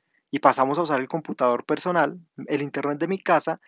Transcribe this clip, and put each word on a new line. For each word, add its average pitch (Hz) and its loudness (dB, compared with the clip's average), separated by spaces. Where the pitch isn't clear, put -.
Y 143 -2
pasamos 135 4
a 175 0
usar 151 0
el 131 -8
computador 127 -2
personal, 165 0
el 147 -2
internet 143 -4
de 160 -2
mi 190 -4
casa 165 0